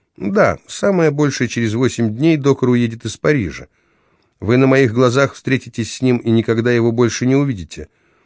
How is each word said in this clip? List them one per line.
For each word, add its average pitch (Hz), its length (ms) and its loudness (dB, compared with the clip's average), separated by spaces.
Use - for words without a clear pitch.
«Да, 185 500 0
самое 175 460 0
большее 143 340 -2
через 113 280 -2
восемь 117 420 -2
дней 160 200 2
Докр 135 320 0
уедет 120 360 0
из 110 120 -8
Парижа. 107 520 -2
Вы 107 160 2
на 135 100 4
моих 131 260 4
глазах 127 420 2
встретитесь 120 600 -6
с - 80 -8
ним 123 160 2
и 117 120 -4
никогда 113 420 0
его 117 180 2
больше 120 360 0
не 131 100 2
увидите. 98 520 -4